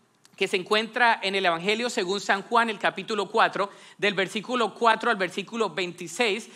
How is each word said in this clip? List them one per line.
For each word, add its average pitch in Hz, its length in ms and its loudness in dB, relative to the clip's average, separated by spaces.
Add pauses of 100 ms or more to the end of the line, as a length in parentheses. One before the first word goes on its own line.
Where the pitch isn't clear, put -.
(380)
que 196 80 0
se 202 100 -2
encuentra 220 640 2
en 196 140 -2
el 190 100 0
Evangelio 208 460 0
según 196 300 -2
San 196 220 0
Juan, 233 280 2
el 202 80 -6
capítulo 190 500 -2
cuatro, 196 420 2 (280)
del 196 160 0
versículo 220 580 -2
cuatro 226 380 2
al 220 60 0
versículo 196 540 -4
veintiséis, 190 840 -4